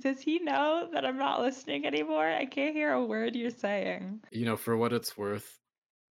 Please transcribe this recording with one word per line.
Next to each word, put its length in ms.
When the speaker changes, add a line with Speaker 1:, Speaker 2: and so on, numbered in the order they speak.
Speaker 1:
"Does 200
he 180
know 540
that 140
I'm 120
not 220
listening 460
anymore? 420
I 180
can't 280
hear 180
a 120
word 320
you're 140
saying." 800
Speaker 2:
You 160
know, 100
for 200
what 160
it's 240
worth, 420